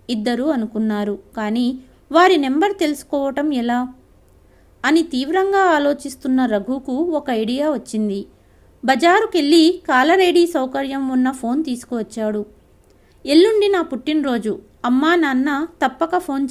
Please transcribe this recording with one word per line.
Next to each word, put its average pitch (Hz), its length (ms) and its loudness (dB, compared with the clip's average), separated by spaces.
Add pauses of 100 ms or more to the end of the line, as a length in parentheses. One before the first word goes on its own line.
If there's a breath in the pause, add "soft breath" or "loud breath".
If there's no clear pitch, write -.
(100)
ఇద్దరూ 240 380 -2
అనుకున్నారు. 220 720 -4 (180)
కానీ 240 420 -4 (340 loud breath)
వారి 359 240 6
నెంబర్ 302 440 0
తెలుసుకోవటం 285 720 -4
ఎలా 247 360 -2 (960 soft breath)
అని 311 180 2
తీవ్రంగా 339 560 0
ఆలోచిస్తున్న 285 880 0
రఘుకు 240 460 -4
ఒక 294 380 -2
ఐడియా 247 400 -2
వచ్చింది. 214 540 -4 (600 soft breath)
బజారుకెళ్ళి 339 1040 4
కాలర్ 302 320 4
ఐడీ 349 260 4
సౌకర్యం 269 600 -4
ఉన్న 254 220 0
ఫోన్ 262 340 -4
తీసుకువచ్చాడు. 220 840 -6 (800 soft breath)
"ఎల్లుండి 403 420 4
నా 381 140 2
పుట్టినరోజు, 262 760 -2 (260)
అమ్మా 269 300 2
నాన్న 285 520 0 (180)
తప్పక 330 340 -2
ఫోన్ 277 320 -4